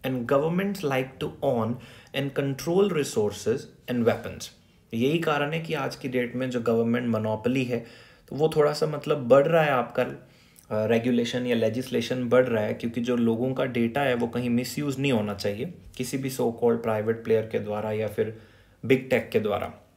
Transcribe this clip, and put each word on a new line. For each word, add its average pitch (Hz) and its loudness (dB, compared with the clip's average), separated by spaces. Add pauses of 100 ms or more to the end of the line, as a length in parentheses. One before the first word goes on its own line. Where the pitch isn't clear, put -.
and 123 -4
governments 165 0
like 131 0
to - -6 (100)
own 117 0 (420)
and 139 -4
control 165 0
resources 120 -2 (240)
and 120 0
weapons। 104 -2 (460)
यही 139 2
कारण 147 0
है 165 -4
कि 160 -6
आज 135 -4
की 135 -8
डेट 123 -2
में 127 -2
जो 123 -2
गवर्नमेंट 117 2
मोनोपोली 113 0
है, 117 -2 (500)
तो - -8
वो 156 2
थोड़ा 147 4
सा 156 0
मतलब 143 -2
बढ़ 139 8
रहा 165 6
है 147 4
आपका, 127 0
अ, - -6
रेगुलेशन 120 2
या 120 2
लेजिस्लेशन 120 0
बढ़ 127 6
रहा 113 0
है, 107 -2
क्योंकि 117 -4
जो 120 0
लोगों 117 2
का 139 0
डेटा 120 0
है 131 2
वो 120 0
कहीं 123 -2
मिसयूज 131 -2
नहीं 139 2
होना 104 0
चाहिए 101 -4 (220)
किसी 131 -6
भी 131 -4
so 123 -2
called 117 0
प्राइवेट 110 -2
प्लेयर 110 2
के 110 -4
द्वारा 107 -4
या 107 -2
फिर 110 -2 (480)
बिग 131 2
टेक 123 0
के - 2
द्वारा। - -4 (120)